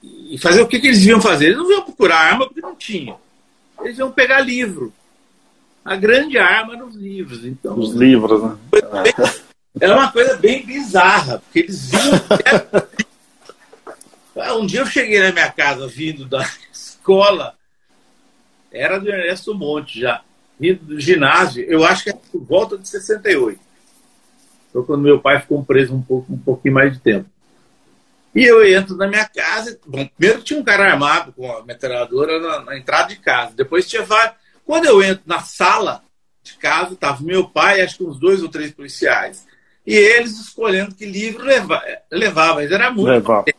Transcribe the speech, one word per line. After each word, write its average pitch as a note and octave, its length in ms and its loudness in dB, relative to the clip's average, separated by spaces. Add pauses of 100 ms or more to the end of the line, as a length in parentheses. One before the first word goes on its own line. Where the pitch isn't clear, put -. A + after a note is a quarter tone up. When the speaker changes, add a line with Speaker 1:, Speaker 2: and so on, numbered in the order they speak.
Speaker 1:
e - 340 -18
fazer F3 240 4
o A#3 60 6
que B3 120 -2
que C4+ 100 2
eles G3+ 180 6
iam A3 160 6
fazer? D#3+ 240 2
Eles G#3 120 4
não F4+ 120 0
iam G4 120 4
procurar E3+ 360 2
arma F#3+ 280 2
porque D4+ 140 -16
não F4 140 -16
tinha. D3+ 400 -12 (680)
Eles A#3 160 -10
iam C4 140 -4
pegar C4 300 2
livro. G3 520 -6 (920)
A F#3+ 100 -4
grande B3 420 2
arma G#3+ 380 2
eram B3 140 -18
os A3+ 80 -20
livros. F#3 480 -14
Então, A#2+ 340 -10
Speaker 2:
Os A2 160 -4
livros, A2+ 480 6
né? A2 140 -6 (120)
Speaker 1:
foi G#4 140 4
bem, G3 320 0 (680)
era F#3+ 140 4
uma C4 160 2
coisa B3 260 2
bem B3 300 0
bizarra, F#3+ 720 0
porque - 220 -4
eles E3+ 300 -6
vinham. A3 360 2
<laughs> - 800 0 (1300)
Ah, - 180 -6
um A3 100 -4
dia G#3 140 -4
eu C4 60 -2
cheguei G#3+ 360 0
na F#3+ 80 2
minha E3 200 0
casa C#3 360 -4
vindo C#3 380 -10
da C3 200 -4 (260)
escola, F#3+ 840 0 (1160)
era D#3+ 280 -4
do G3+ 100 -6
Ernesto F#3+ 460 -4
Monte D3 460 -6
já, A#2+ 220 -4 (380)
vindo E3+ 240 -2
do D3+ 160 -12
ginásio, D3 640 0
eu D#3+ 200 2
acho F#3+ 200 0
que G#3+ 60 -6
era - 80 -10
por - 260 -12
volta G3 320 -2
de F#3+ 100 -16
sessenta G#3 440 -6
e F3 60 2
oito. A2+ 240 -4 (1120)
Foi B2 120 -4
quando C#3+ 180 -2
meu C#3+ 180 6
pai C#3 200 2
ficou C#3+ 240 -4
preso C3 300 0
um C3 80 -4
pouco, B2+ 280 -6
um C3 80 -10
pouquinho C3+ 360 -2
mais C3+ 180 2
de C3 60 -12
tempo. G2+ 320 -2 (1040)
E A3+ 100 4
eu A3+ 220 8
entro F#3+ 300 2
na F#3+ 100 -4
minha G#3 200 -2
casa, A3 600 -8
bom, C#3 200 -8 (120)
primeiro A3 240 2
tinha D4+ 180 -6
um A#3+ 40 -8
cara G3 260 2
armado D3+ 420 0
com B2+ 180 -14
a A2+ 140 -12
metralhadora B2 760 -4
na, D#3+ 260 -8
na C3+ 140 -14
entrada - 300 -2
de G#3 80 -16
casa, B2 400 -4
depois E3 320 -2
tinha A3 140 -6
vários. G#3+ 340 0 (300)
Quando E4 180 0
eu A3 180 6
entro F#3+ 240 0
na E3 140 -6
sala G3 640 -2 (400)
de - 120 -20
casa, F3 420 -4
tava C#3 260 -4
meu F3+ 260 -2
pai, F#3+ 320 2
acho F#3 180 -4
que F#3+ 60 -6
uns D3+ 140 -12
dois F#3 240 2
ou D#3+ 60 -8
três D3+ 240 -10
policiais, - 760 -6 (400)
e G#3+ 80 -4
eles A3 440 4
escolhendo G3+ 560 -6
que G#3 120 -16
livro G#3+ 380 -10
leva-, G#3 380 0 (280)
levava, E3 460 0
mas D3 160 -4
era A#3 180 0
muito G3+ 180 -2
Speaker 2:
Levava. A#2 360 2 (140)